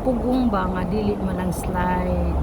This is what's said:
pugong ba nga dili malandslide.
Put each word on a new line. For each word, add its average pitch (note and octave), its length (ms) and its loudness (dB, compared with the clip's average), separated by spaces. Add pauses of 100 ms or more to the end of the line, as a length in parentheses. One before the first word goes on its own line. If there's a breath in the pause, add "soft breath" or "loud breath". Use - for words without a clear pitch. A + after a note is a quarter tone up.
pugong B3 440 2
ba F#3+ 240 0
nga F#3 160 -2
dili G#3 320 0
malandslide. F3+ 1120 0 (100)